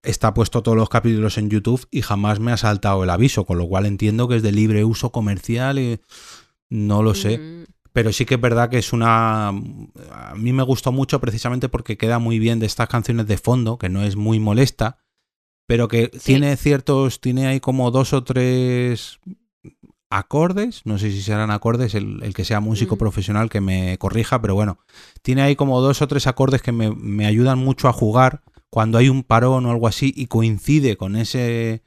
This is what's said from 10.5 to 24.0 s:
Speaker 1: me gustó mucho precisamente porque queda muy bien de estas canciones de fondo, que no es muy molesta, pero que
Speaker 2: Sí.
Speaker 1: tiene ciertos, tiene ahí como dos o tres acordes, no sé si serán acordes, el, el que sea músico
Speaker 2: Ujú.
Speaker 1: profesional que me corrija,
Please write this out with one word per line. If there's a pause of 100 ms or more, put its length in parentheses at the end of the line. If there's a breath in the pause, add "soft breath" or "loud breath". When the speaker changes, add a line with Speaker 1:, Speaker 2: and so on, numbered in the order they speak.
Speaker 1:
me
gustó
mucho
precisamente
porque
queda
muy
bien
de
estas
canciones
de
fondo,
que
no
es
muy
molesta, (680)
pero
que
Speaker 2:
Sí.
Speaker 1:
tiene
ciertos,
tiene
ahí
como
dos
o
tres (920)
acordes,
no
sé
si
serán
acordes,
el,
el
que
sea
músico
Speaker 2:
Ujú.
Speaker 1:
profesional
que
me
corrija,